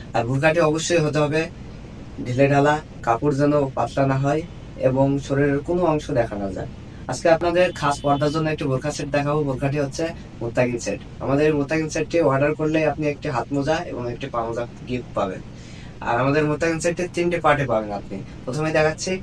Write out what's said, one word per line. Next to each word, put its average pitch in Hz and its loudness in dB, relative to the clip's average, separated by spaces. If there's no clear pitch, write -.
আর 117 0
বোরখাটি 156 2
অবশ্যই 160 2
হতে 147 2
হবে 151 2
ঢিলে 123 4
ঢালা, 143 6
কাপড় 135 2
যেন 147 4
পাতলা - 0
না 135 2
হয় 139 2
এবং 131 4
শরীরের 139 2
কোনো 175 2
অংশ 151 0
দেখা 110 -2
না 98 -2
যায়। - -6
আজকে 135 -2
আপনাদের 175 2
খাস 143 2
পর্দার 143 2
জন্য 156 0
একটি 151 -4
বোরখা 135 0
সেট 143 -6
দেখাবো। 147 0
বোরখাটি 135 -2
হচ্ছে 135 -4
মুত্তাকিন 117 0
সেট। 101 -4
আমাদের 143 2
এই 156 2
মুত্তাকিন 156 0
সেটটি 160 0
অর্ডার 143 4
করলে 156 2
আপনি 151 -2
একটি 151 -8
হাত 120 -2
মোজা 143 2
এবং - -6
একটি 135 -8
পা 117 -2
মোজা 117 -4
গিফট 123 -6
পাবেন। 98 -2
আর 117 0
আমাদের 143 4
মুত্তাকিন 165 0
সেটটির 170 0
তিনটি 175 2
পার্টে 139 4
পাবেন 107 0
আপনি। 98 -8
প্রথমে 151 -2
দেখাচ্ছি 156 2